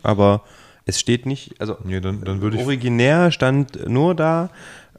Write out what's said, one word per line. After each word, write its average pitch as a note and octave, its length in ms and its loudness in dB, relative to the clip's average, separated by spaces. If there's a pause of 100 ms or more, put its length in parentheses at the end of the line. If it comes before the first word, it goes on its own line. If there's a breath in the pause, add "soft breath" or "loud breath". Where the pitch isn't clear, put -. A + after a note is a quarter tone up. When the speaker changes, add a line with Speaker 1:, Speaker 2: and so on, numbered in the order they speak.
Speaker 1:
aber G2+ 400 4 (420 loud breath)
es - 140 -4
steht A#2+ 260 -2
nicht, - 360 -8
also G#2 240 -6
Speaker 2:
Nee, F#2 160 -4
dann, G2 240 -6
dann F#2+ 160 -4
würde G#2+ 160 -2
ich B2 80 -2
Speaker 1:
originär C3 680 2
stand C3+ 580 -2
nur D#3 280 2
da, E3 340 0 (480 loud breath)